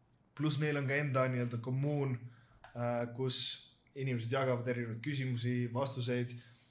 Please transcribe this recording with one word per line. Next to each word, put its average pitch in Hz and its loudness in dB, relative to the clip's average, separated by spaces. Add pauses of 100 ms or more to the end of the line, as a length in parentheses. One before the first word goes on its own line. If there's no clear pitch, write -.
(340)
pluss 143 0
neil 147 2
on 135 0
ka 139 2
enda 135 4
nii-öelda 123 0
kommuun, 135 2 (560)
äh, 120 0 (120)
kus 131 0 (600)
inimesed 120 -2
jagavad 127 2
erinevaid 117 -2
küsimusi, 123 0
vastuseid. 123 0 (380)